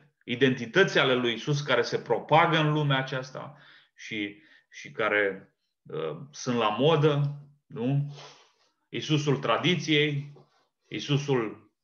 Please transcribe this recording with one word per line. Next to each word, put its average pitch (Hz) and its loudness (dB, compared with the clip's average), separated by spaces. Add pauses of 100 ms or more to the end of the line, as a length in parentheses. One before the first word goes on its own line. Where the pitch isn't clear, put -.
(240)
identități 127 2
ale 131 4
lui 123 2
Iisus 143 -2
care 131 2
se 113 -2
propagă 151 2
în 151 2
lumea 143 2
aceasta 131 -8 (380)
și, 101 -8 (280)
și - -18
care, 104 -2 (260)
uh, 78 -6 (140)
sunt 123 -4
la 110 2
modă, 143 2 (240)
nu? 135 -2 (720)
Iisusul 143 0
tradiției, 147 0 (540)
Iisusul 120 -2 (120)